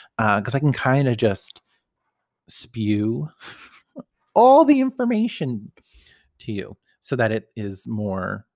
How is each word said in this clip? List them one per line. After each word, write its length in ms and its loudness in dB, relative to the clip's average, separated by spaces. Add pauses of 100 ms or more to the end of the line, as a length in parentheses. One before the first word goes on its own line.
(200)
uh, 220 2
'cause 140 -6
I 40 0
can 140 0
kinda 420 0
just 460 -2 (840)
spew 840 -4 (100)
<laughs> 960 -18
all 300 8
the 140 4
information 920 -2 (680)
to 120 -12
you 260 -8 (220)
so 160 -6
that 160 2
it 240 -4
is 320 -10
more 680 -6